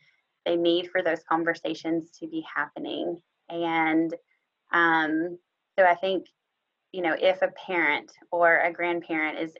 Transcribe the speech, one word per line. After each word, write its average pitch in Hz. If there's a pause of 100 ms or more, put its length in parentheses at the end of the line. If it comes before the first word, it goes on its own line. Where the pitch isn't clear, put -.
(460)
They 175
need 170
for 185
those 160
conversations 165
to -
be 160 (100)
happening. 151 (300)
And, 165 (580)
um, 165 (400)
so 190
I 175
think, 190 (640)
you 185
know, 160
if 185
a 185 (140)
parent 156 (220)
or 170
a 170
grandparent 170
is 160